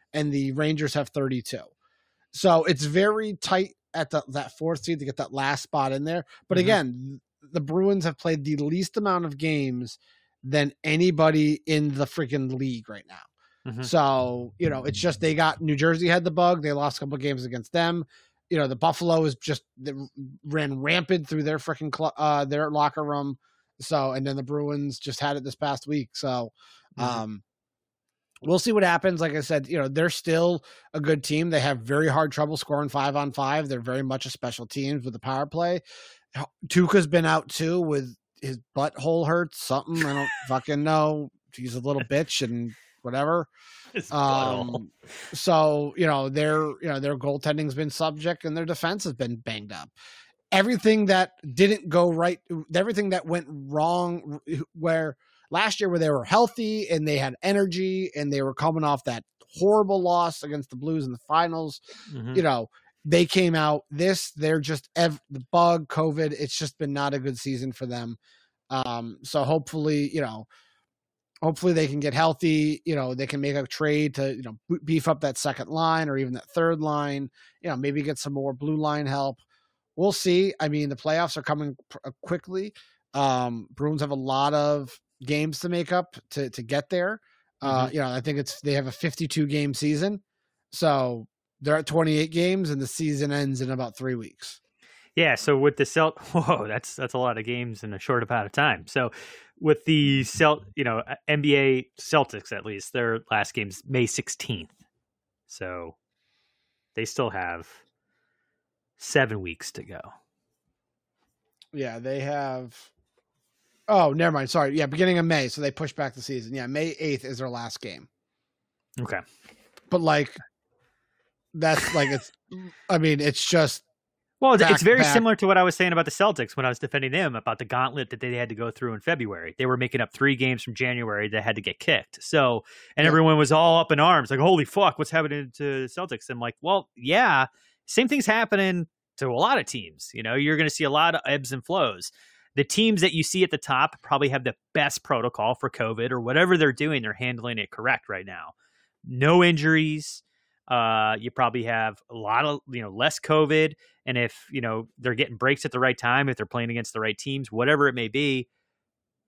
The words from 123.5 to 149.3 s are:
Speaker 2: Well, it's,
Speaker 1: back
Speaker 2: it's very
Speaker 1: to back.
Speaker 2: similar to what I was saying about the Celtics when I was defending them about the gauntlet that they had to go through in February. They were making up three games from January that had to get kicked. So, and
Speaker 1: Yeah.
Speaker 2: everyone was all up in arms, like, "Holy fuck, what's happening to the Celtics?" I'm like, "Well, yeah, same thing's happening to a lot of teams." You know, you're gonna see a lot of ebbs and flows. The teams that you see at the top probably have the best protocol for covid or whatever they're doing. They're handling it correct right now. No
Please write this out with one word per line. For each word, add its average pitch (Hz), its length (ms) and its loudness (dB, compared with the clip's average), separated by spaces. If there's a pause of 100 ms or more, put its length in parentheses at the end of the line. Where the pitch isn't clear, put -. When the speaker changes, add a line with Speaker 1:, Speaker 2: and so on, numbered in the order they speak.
Speaker 2:
Well, 262 120 8
it's, 214 100 8
Speaker 1:
back 165 100 8
Speaker 2:
it's 156 100 4
very 226 140 8
Speaker 1:
to 254 60 6
back. 143 100 6
Speaker 2:
similar 226 240 6
to 196 100 2
what 190 100 8
I 180 60 8
was 180 120 4
saying 180 180 2
about 165 120 2
the 151 60 -6
Celtics 190 460 0
when 131 80 0
I 127 40 4
was 120 100 -4
defending 135 340 -2
them 156 220 0
about 110 220 -4
the 123 80 -8
gauntlet 127 440 -2
that 117 100 -10
they 123 160 -4
had 120 140 -4
to 110 60 -8
go 117 140 -4
through 117 240 -4
in 107 60 -8
February. 101 580 -4
They 127 80 0
were 127 120 2
making 123 240 -2
up 110 100 -2
three 135 240 2
games 127 280 0
from 117 100 -10
January 107 560 -2
that 107 140 -2
had 110 120 0
to 107 60 -8
get - 180 -8
kicked. - 420 -2
So, 127 440 2 (320)
and 147 80 4
Speaker 1:
Yeah. 165 40 8
Speaker 2:
everyone 160 280 8
was 147 160 6
all 165 260 8
up 160 140 2
in 143 80 2
arms, 156 280 6
like, 135 120 0
"Holy 165 240 6
fuck, 196 340 2
what's 151 120 -4
happening 147 440 -2
to 135 320 -4
the - 0 -
Celtics?" 160 420 -10
I'm 123 100 -8
like, 120 220 -6
"Well, 180 340 0
yeah, 143 520 4 (380)
same 247 240 2
thing's 285 160 2
happening 196 640 2 (300)
to 135 100 -2
a 123 80 0
lot 214 240 4
of 127 60 -4
teams." 82 480 -12
You 113 100 -10
know, 113 120 -2
you're 147 220 2
gonna 156 120 2
see 156 160 -2
a 139 40 2
lot 160 260 4
of 135 100 -2
ebbs 135 260 -2
and 131 140 -8
flows. 123 460 -2 (440)
The 143 100 2
teams 214 360 2
that 180 120 2
you 160 100 0
see 185 200 2
at 175 80 2
the 151 60 -4
top 139 440 0
probably 143 280 2
have 131 140 -2
the 123 120 -4 (180)
best 143 300 0
protocol 117 520 0
for 135 140 -6
covid 113 420 -2
or 127 80 -2
whatever 160 380 4
they're 147 160 4
doing. 147 280 -2
They're 107 120 -4
handling 120 460 -6
it 101 120 -8
correct 117 380 -2
right 95 160 -8
now. 85 280 -14 (520)
No 139 380 6